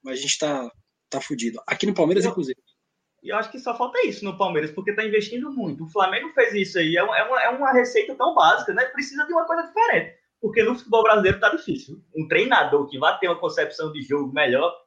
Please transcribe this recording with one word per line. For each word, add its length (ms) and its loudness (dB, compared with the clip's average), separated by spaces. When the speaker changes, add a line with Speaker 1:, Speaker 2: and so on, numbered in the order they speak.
Speaker 1:
a 80 -8
gente 220 -4
tá, 320 -4
tá 120 -6
fudido. 460 -6
Aqui 180 -4
no 80 0
Palmeiras, 320 2
Speaker 2:
Eu 60 0
Speaker 1:
inclusive. 280 -6
Speaker 2:
E 60 -14
eu 80 -2
acho 140 -4
que 80 -14
só 160 -6
falta 300 0
isso 180 -6
no 140 -8
Palmeiras, 340 0
porque 220 -6
tá 100 -4
investindo 480 -2
muito. 320 -6
O 60 -12
Flamengo 440 0
fez 200 2
isso 240 -2
aí, 180 2
é 80 4
uma, 140 0
é 60 2
uma, 200 0
é 60 4
uma 220 0
receita 440 2
tão 200 0
básica, 380 4
né? 120 0
Precisa 400 -6
de 80 -6
uma 120 2
coisa 180 -2
diferente. 520 0
Porque 240 2
no 120 2
futebol 260 2
brasileiro 380 4
tá 100 4
difícil. 540 -6
Um 120 -6
treinador 600 2
que 120 -12
vá 180 2
ter 100 -2
uma 120 -2
concepção 520 -4
de 120 -10
jogo 280 -4
melhor 400 2